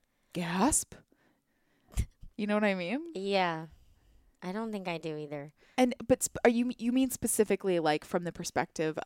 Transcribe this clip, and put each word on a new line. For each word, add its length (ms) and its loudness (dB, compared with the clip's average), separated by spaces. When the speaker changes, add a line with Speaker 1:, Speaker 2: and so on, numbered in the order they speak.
Speaker 1:
"Gasp." 600 0
You 100 -4
know 80 2
what 100 2
I 100 2
mean? 240 -4
Speaker 2:
Yeah. 540 0
I 80 -6
don't 200 -6
think 180 -6
I 80 -4
do 180 -6
either. 380 -10
Speaker 1:
And, 180 4
but 180 4
sp-, 200 -6
are 60 8
you, 280 2
you 140 -2
mean 200 4
specifically, 680 2
like, 240 2
from 220 -2
the 80 -4
perspective 720 -2